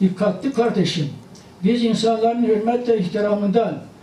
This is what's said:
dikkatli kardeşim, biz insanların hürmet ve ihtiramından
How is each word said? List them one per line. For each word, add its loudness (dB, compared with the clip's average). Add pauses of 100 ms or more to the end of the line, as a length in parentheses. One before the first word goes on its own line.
dikkatli 0
kardeşim, 0 (560)
biz 2
insanların 2
hürmet 0
ve 2
ihtiramından 0 (280)